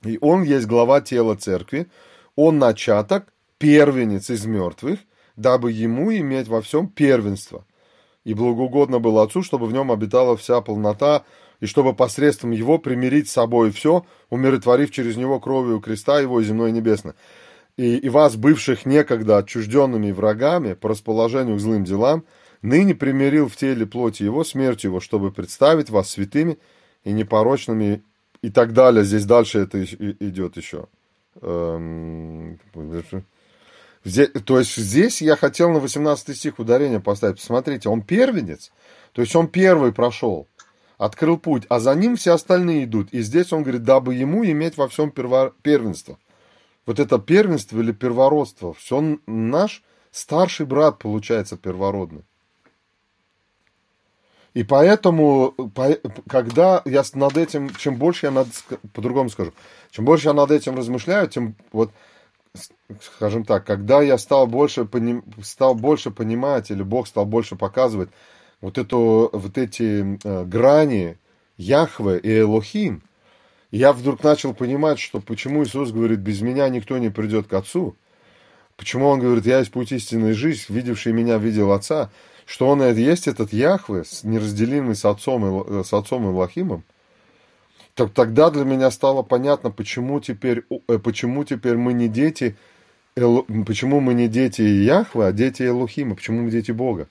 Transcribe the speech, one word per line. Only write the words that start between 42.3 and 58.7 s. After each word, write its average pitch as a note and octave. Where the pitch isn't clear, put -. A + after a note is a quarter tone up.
остальные E3+
идут. A2
И B2
здесь D#3+
он D#3
говорит: B2
"Дабы B2+
ему D3
иметь D#3+
во C#3
всем D3+
перво-, C3
первенство". A2+
Вот A2+
это C3+
первенство D3+
или A2+
первородство, B2+
все -
н-, D3+
наш A#2
старший E3+
брат C#3
получается G#2+
первородный. F#2
И A#2+
поэтому, D3+
по-, C3+
когда C#3+
я C#3
с-, -
над C#3
этим, D3
чем C#3
больше D#3
я C#3+
над, C3
ск-, -